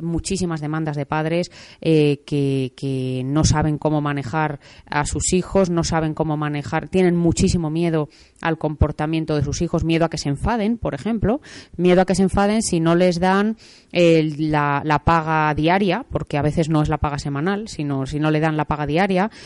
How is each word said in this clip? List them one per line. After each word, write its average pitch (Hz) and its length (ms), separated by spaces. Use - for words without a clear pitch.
muchísimas 165 640
demandas 151 340
de 147 80
padres, 160 480
eh, 147 420
que, 135 520
que 131 500
no 147 180
saben 151 320
cómo 151 240
manejar 147 580
a 147 180
sus - 300
hijos, 185 340
no 170 160
saben 160 300
cómo 156 240
manejar, 147 500
tienen 180 260
muchísimo 170 540
miedo 160 400
al 165 160
comportamiento 156 800
de 143 80
sus 143 160
hijos, 165 240
miedo 165 220
a - 20
que 170 80
se 147 140
enfaden, 214 480
por 147 160
ejemplo, 214 480
miedo 180 240
a 180 60
que 190 80
se 180 80
enfaden 202 400
si 175 180
no 165 140
les 175 260
dan, 196 380
eh, 160 460
la, 147 440
la 151 180
paga 156 540
diaria, 180 560
porque 151 280
a 143 40
veces 151 280
no 151 100
es 151 80
la 156 80
paga 147 220
semanal, 180 500
sino 139 380
si 147 120
no 156 120
le 156 100
dan 156 160
la 151 80
paga 147 220
diaria, 185 440